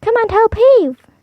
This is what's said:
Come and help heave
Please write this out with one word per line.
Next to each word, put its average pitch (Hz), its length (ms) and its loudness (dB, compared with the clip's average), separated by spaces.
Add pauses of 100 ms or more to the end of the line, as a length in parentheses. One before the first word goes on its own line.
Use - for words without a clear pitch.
Come 453 160 -4
and 453 140 -4
help 440 240 0
heave 427 420 2 (260)